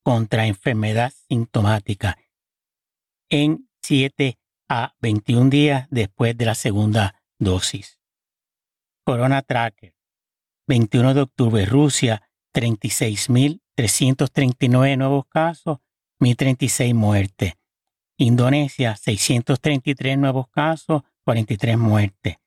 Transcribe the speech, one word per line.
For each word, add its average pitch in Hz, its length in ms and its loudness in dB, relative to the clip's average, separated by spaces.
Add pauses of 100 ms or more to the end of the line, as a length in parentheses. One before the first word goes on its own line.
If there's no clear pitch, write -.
contra 113 460 0
enfermedad 110 640 -2 (140)
sintomática 107 880 -2 (1120)
en 151 400 -2 (140)
siete 135 560 -2 (280)
a 123 320 -4
veintiún 120 520 2
días 143 400 2
después 117 440 -2
de 117 120 -4
la 107 80 -2
segunda 107 680 -2 (160)
dosis. 95 640 -4 (1040)
Corona 131 380 0
Tracker. 117 500 -6 (760)
Veintiuno 123 460 2
de 143 80 2
octubre, 113 460 0
Rusia, 127 560 0 (280)
treinta 117 360 -2
y - 20 -4
seis 107 400 -4
mil 135 320 2 (140)
trescientos 131 560 0
treinta 135 340 0
y 123 40 2
nueve 131 280 2
nuevos 135 300 -2
casos, 160 540 -4 (380)
mil 123 160 4
treinta 135 300 0
y 123 40 -2
seis 120 260 0
muertes. 104 580 0 (640)
Indonesia, 123 760 0
seiscientos 123 640 -2
treinta 143 320 -2
y - 20 -2
tres 135 240 -4
nuevos 135 300 0
casos, 151 560 -4 (200)
cuarenta 117 300 -2
y 107 40 -4
tres 113 200 0
muertes. 107 680 0